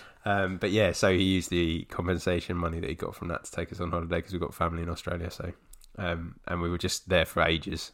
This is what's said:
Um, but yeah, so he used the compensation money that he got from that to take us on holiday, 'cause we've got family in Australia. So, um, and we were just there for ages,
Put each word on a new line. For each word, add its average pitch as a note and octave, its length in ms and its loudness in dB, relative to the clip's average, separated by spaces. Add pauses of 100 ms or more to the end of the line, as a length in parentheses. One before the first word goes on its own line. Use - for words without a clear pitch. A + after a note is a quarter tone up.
(240)
Um, G2 340 2
but G2+ 120 0
yeah, G2 220 6
so F#2+ 200 4
he F#2 120 6
used F#2+ 260 4
the E2+ 360 2
compensation F2 680 -2
money E2 240 -2
that F2+ 100 -4
he D#2+ 60 -4
got - 200 -6
from - 140 -8
that - 160 -6
to - 60 -14
take E2+ 200 -6
us - 80 -12
on F2 100 -4
holiday, E2+ 320 -2
'cause - 100 -10
we've F2 100 -4
got E2 120 -6
family E2+ 300 -2
in E2+ 60 -6
Australia. F2 420 -6
So, - 200 -10 (460)
um, F2 380 -4 (120)
and F2 140 -2
we E2+ 80 0
were F2 80 -2
just - 320 -4
there F2 160 6
for - 160 0
ages, E2 520 0